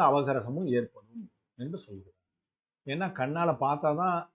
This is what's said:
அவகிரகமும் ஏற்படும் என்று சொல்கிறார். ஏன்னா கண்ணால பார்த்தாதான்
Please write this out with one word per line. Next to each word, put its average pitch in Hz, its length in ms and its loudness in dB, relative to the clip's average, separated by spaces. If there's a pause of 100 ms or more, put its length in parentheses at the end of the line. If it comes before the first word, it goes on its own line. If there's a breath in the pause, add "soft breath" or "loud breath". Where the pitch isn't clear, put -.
அவகிரகமும் 139 600 2 (100)
ஏற்படும் 117 460 -8 (340)
என்று 156 200 -8
சொல்கிறார். 95 420 -18 (640)
ஏன்னா 156 200 -4 (140)
கண்ணால 160 300 2 (140)
பார்த்தாதான் 156 540 0 (160)